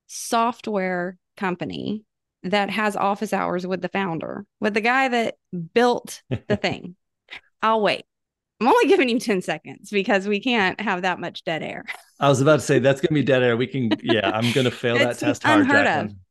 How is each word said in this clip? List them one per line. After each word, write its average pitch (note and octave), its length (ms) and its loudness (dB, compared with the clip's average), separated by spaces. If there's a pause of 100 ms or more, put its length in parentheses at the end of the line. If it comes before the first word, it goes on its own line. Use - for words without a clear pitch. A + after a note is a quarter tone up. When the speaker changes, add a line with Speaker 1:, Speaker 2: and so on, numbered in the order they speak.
Speaker 1:
software F#3+ 1080 -4 (200)
company F3+ 640 -6 (400)
that G3 260 0
has G#3 260 -2
office G3+ 380 -2
hours F3+ 320 -2
with F3+ 160 -4
the F3+ 80 -6
founder, E3+ 560 -6 (140)
with G#3 140 -2
the A3 80 0
guy B3+ 260 0
that A#3+ 280 -2 (380)
built - 560 0
the C3 280 -2
Speaker 2:
<laughs> - 40 -10
Speaker 1:
thing, F3+ 340 -6 (680)
I'll A3 200 2
wait. F3+ 220 0 (560)
I'm A3 80 2
only A4+ 200 6
giving E4 200 4
you A#3 120 0
ten G3+ 220 -2
seconds - 480 -10
because G3 380 0
we G#3 140 0
can't G#3+ 400 0
have F#3+ 220 -4
that F3+ 180 -2
much - 240 -12
dead D#3+ 180 -4
air. - 220 -12 (340)
Speaker 2:
I C#3 80 2
was C3+ 140 4
about C3 180 6
to G#2+ 60 -6
say, C#3 140 4
that's C3 200 2
gonna - 140 0
be C#3+ 100 2
dead B2+ 180 4
air. B2 140 4
We B2 120 -2
can, A#2+ 240 -2 (120)
yeah, G2+ 300 2
I'm A#2 180 0
gonna B2 200 2
fail A#2+ 260 -2
that A#2+ 140 2
Speaker 1:
It's - 100 -10
Speaker 2:
test - 220 -2
hard, D4+ 180 4
Speaker 1:
unheard C#4 260 4
of. D3 240 -2 (200)